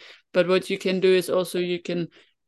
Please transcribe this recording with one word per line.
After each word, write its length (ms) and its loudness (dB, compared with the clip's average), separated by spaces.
But 160 2
what 200 2
you 100 -4
can 220 -2
do 140 4
is 160 0
also 280 -2
you 220 -4
can, 280 -6